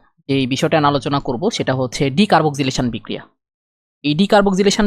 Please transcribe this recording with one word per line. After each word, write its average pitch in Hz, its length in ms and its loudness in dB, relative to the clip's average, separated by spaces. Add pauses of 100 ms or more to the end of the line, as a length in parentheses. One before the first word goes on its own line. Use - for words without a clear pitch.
(280)
যে 139 80 0 (160)
বিষয়টা 156 260 0
নিয়ে 147 140 2
আলোচনা 143 340 -2
করব 123 160 -6 (140)
সেটা 143 240 -2
হচ্ছে 127 220 -4 (180)
ডিকার্বক্সিলেশন 143 760 2
বিক্রিয়া। - 280 -10 (840)
এই 147 140 0
ডিকার্বক্সিলেশন 202 680 2